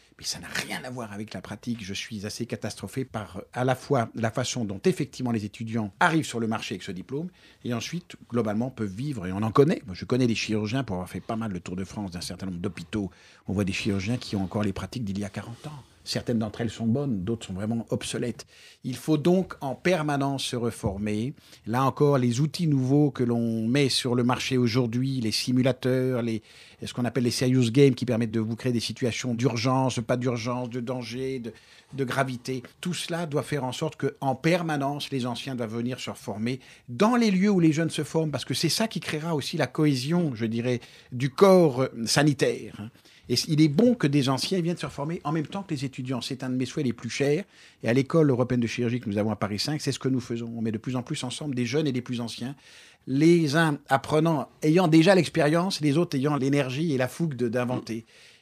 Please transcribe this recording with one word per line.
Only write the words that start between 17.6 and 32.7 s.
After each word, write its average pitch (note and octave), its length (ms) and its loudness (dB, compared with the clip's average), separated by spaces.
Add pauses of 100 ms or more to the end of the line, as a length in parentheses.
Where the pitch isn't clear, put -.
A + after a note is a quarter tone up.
obsolètes. - 540 -6 (380)
Il C3 140 -6
faut D#3 220 0
donc F3 420 2
en C3+ 160 -6
permanence C#3+ 680 0
se - 140 -4
reformer. G#2+ 760 -2 (320)
Là B2 200 2
encore, C#3+ 340 4
les B2 220 2
outils D#3+ 260 0
nouveaux C#3 460 4
que C3 100 -4
l'on A#2 460 0
met C3+ 200 4
sur A#2+ 280 0
le B2 80 4
marché B2+ 340 0
aujourd'hui, B2 640 2
les A2 100 0
simulateurs, B2+ 920 0
les, A2+ 200 -2 (420)
ce G#2 80 -10
qu'on B2 120 -2
appelle A#2+ 180 0
les A#2+ 80 2
serious B2+ 400 4
games C3+ 240 8
qui - 100 -4
permettent A2+ 280 0
de A2+ 80 0
vous A2 160 -2
créer B2 160 -2
des A#2 80 0
situations A#2 520 -4
d'urgence, B2+ 720 0
pas B2+ 120 0
d'urgence, B2 540 -4
de B2+ 100 -8
danger, B2+ 580 -6
de, A#2 140 -10 (400)
de C3+ 120 -4
gravité. B2+ 600 -4 (160)